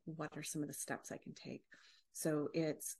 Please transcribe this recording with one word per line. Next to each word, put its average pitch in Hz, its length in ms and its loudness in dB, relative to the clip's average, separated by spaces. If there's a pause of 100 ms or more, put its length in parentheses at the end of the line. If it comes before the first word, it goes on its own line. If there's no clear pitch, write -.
what 156 300 -4
are 151 60 -4
some 151 200 0
of 147 60 0
the 147 60 -6
steps - 380 -4
I - 60 -4
can - 160 -10
take? - 280 -8 (520)
So 151 380 4
it's - 460 4